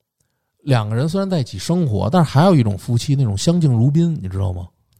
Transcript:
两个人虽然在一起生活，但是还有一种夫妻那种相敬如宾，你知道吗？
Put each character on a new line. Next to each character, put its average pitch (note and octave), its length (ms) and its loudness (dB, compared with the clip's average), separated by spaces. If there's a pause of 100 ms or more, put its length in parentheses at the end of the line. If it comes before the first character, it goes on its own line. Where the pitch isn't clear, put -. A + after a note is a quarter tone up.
(640)
两 A#2+ 240 0
个 A2 80 -4
人 C3 120 0
虽 E3 100 -2
然 G3 120 -2
在 F3+ 100 0
一 B2 40 -2
起 G#2 140 -10
生 E3+ 300 -2
活， G2+ 220 -2
但 E3+ 140 4
是 - 60 -2
还 D3 160 4
有 G3 80 6
一 C#3+ 80 4
种 G2+ 160 0
夫 A#2+ 200 -4
妻 C#3 180 -2
那 C#3 80 0
种 G2+ 140 -2
相 E3+ 240 0
敬 D3 100 4
如 A#2 180 4
宾， E3 320 0
你 F#2+ 60 -10
知 F#2 100 -8
道 F#2+ 140 -2
吗？ F2+ 160 -10 (320)